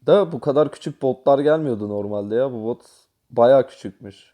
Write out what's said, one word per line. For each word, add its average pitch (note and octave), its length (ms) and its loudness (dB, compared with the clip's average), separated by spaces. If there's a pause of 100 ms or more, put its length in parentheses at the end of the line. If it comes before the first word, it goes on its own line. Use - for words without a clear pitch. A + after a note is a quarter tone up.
Da F3+ 260 4
bu C3 80 -8
kadar C#3+ 320 0
küçük - 300 -12
botlar C3+ 380 0
gelmiyordu C#3+ 500 -2
normalde G#2 460 -6
ya. C3 160 -2
Bu A2+ 120 -12
bot A#2 180 -8 (480)
bayağı B2+ 380 4
küçükmüş. - 680 -18